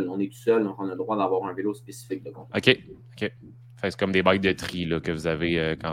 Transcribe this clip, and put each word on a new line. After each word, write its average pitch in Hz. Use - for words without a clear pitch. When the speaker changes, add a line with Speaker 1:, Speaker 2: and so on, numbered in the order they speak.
Speaker 1:
on 92
est 98
tout -
seul, 113
donc 98
on 98
a 95
le 90
droit 104
d'avoir 95
un 92
vélo 98
spécifique -
de -
contre. -
Speaker 2:
Ok, 131
ok. -
Fait 104
que -
c'est -
comme 95
des 92
bikes 95
de 95
tri, 87
là, 82
que 85
vous 78
avez, 82
euh, 80
quand 80